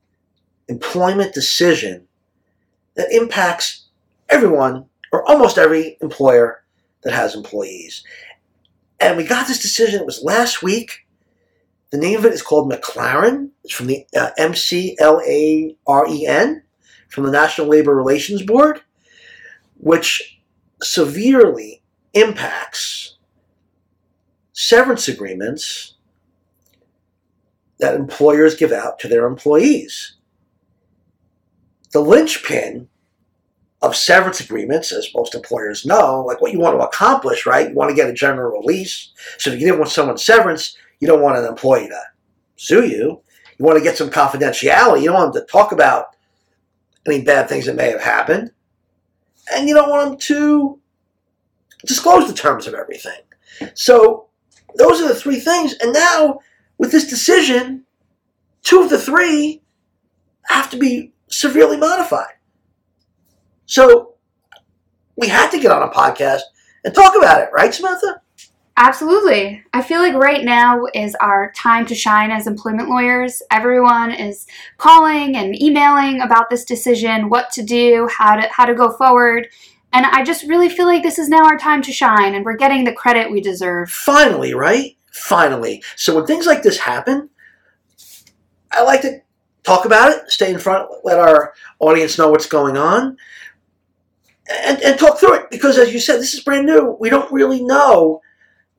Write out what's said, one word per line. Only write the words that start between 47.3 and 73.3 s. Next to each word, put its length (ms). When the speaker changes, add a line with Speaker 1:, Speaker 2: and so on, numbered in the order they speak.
Speaker 1:
things 160
that 120
may 120
have 140
happened. 480
And 160
you 60
don't 160
want 200
them 80
to 600
disclose 440
the 60
terms 340
of 60
everything. 440
So 540
those 240
are 80
the 60
three 260
things. 400
And 120
now 460
with 140
this 160
decision, 760
two 180
of 100
the 80
three 600
have 260
to 60
be 360
severely 500
modified. 560
So 480
we 100
had 240
to 80
get 140
on 100
a 80
podcast 520
and 100
talk 220
about 260
it, 100
right, 220
Samantha? 460
Speaker 2:
Absolutely. 840
I 80
feel 160
like 160
right 280
now 520
is 260
our 320
time 320
to 100
shine 360
as 160
employment 420
lawyers. 640